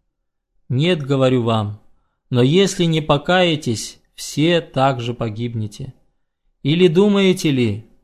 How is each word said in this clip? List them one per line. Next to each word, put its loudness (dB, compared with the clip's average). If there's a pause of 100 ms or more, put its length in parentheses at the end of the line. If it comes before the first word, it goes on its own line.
(680)
Нет, 0
говорю 2
вам, -2 (480)
но 2
если 2
не 0
покаетесь, -2 (160)
все -2
так -2
же -6
погибнете. -8 (680)
Или 4
думаете 2
ли, -2 (180)